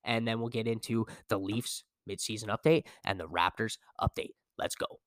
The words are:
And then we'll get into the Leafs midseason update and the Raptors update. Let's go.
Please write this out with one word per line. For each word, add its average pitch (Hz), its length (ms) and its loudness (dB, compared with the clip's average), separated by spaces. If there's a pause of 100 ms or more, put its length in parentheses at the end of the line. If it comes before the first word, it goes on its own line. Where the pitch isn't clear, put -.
And 117 240 2
then 113 120 0
we'll 117 100 -2
get 117 180 0
into 113 380 0 (220)
the 104 100 2
Leafs 101 460 -4 (260)
midseason 107 380 -6
update 156 360 4 (200)
and 98 160 0
the 82 80 -6
Raptors 90 500 2 (220)
update. - 320 -2 (260)
Let's - 180 -2
go. - 320 -8